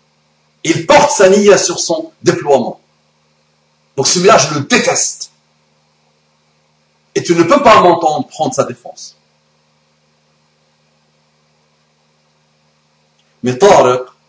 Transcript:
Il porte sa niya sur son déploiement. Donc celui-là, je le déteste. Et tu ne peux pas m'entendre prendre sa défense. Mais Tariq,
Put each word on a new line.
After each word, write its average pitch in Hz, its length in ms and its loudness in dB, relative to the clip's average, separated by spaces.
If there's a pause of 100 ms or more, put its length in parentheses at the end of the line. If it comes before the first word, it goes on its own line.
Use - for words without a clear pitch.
(640)
Il - 220 -4
porte - 280 2
sa 190 180 2
niya 202 260 4
sur - 240 -4
son - 320 -8 (100)
déploiement. 135 580 -2 (1160)
Donc 135 100 -4
celui-là, 180 300 2
je 151 200 -2
le 139 40 -4
déteste. - 720 -4 (1800)
Et - 80 -6
tu 170 120 -2
ne 170 100 0
peux - 180 0
pas 214 180 4
m'entendre 165 480 0
prendre 143 240 -6
sa 127 120 -4
défense. - 520 -18 (4000)
Mais 123 140 -4
Tariq, 135 460 4 (260)